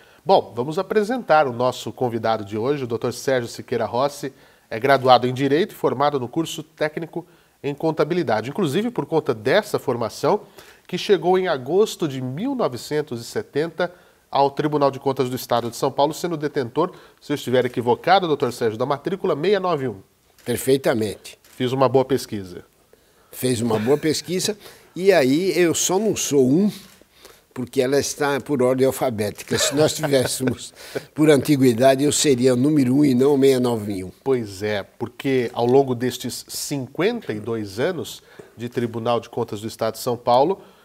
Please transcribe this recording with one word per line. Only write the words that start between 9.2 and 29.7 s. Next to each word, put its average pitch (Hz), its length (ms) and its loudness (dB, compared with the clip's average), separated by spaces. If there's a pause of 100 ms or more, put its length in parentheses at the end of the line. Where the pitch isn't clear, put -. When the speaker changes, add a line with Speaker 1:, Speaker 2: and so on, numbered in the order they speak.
Speaker 1:
dessa 131 460 0
formação, 131 640 -2 (440)
que 180 120 -8
chegou 180 400 2
em 185 80 -2
agosto 170 600 -2
de 131 120 -8
mil 151 340 -6
novecentos 147 640 -4
e 117 40 -12
setenta 165 680 -4 (400)
ao 139 200 2
Tribunal 143 400 0
de 131 80 -6
Contas 131 320 -2
do 127 60 -4
Estado 117 340 -2
de - 60 -12
São 139 160 -2
Paulo, 147 200 0
sendo 170 240 -6
detentor, 151 560 -2 (280)
se - 120 -8
eu 147 40 0
estiver 127 280 2
equivocado, 123 640 2
doutor 139 260 0
Sérgio, 113 240 -2
da 117 80 -4
matrícula 165 500 -2
seiscentos 175 220 0
e 190 40 -2
noventa 170 240 -2
e 131 40 -4
um. 95 140 -10 (420)
Speaker 2:
Perfeitamente. 123 1000 -2
Speaker 1:
Fiz 127 300 -4
uma 131 160 2
boa 127 160 4
pesquisa. 98 600 -6 (680)
Speaker 2:
Fez 127 320 -2
uma 113 160 0
boa 120 180 2
pesquisa. 170 640 -4 (360)
E 190 180 4
aí, 160 460 4
eu 170 140 4
só - 260 0
não 208 180 0
sou 139 300 4
um, 180 240 4 (840)
porque 127 260 -2
ela 135 180 2
está 139 400 -2
por 135 240 -2
ordem 127 240 4
alfabética. 113 680 -2
Se - 180 -2